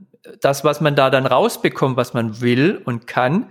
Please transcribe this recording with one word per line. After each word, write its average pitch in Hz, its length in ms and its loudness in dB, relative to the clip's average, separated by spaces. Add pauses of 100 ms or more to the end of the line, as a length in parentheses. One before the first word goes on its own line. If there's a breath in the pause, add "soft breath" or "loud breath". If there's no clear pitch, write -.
(420)
das, 139 220 0
was 147 180 0
man 147 140 2
da 135 140 4
dann 135 160 2
rausbekommt, 143 720 0
was 123 180 -2
man 113 280 -4
will 127 440 2
und 120 220 -8
kann, 139 440 0